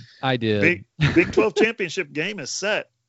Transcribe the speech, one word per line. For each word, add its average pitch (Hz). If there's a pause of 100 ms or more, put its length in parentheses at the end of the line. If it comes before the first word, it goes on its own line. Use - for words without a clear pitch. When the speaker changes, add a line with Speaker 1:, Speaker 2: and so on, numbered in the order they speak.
(220)
Speaker 1:
I 131
did. 107
Speaker 2:
Big, 151 (300)
Big 185
twelve 214
championship 190
game 180
is 127
set. 196 (180)